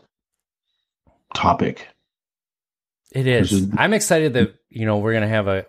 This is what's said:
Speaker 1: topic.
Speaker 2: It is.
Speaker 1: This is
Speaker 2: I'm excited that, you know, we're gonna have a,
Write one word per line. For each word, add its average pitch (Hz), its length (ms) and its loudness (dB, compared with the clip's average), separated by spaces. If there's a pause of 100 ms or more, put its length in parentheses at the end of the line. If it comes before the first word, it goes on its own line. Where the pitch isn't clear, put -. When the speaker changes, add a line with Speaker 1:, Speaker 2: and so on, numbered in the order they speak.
(1300)
Speaker 1:
topic. - 540 -2 (1200)
Speaker 2:
It 131 160 -4
is. 113 240 2
Speaker 1:
This 98 120 2
is 98 140 -2
Speaker 2:
I'm 156 160 2
excited 160 420 0
that, 117 200 0 (140)
you 113 180 -6
know, 104 120 0
we're 110 160 0
gonna 107 140 0
have 107 200 0
a, 95 200 -2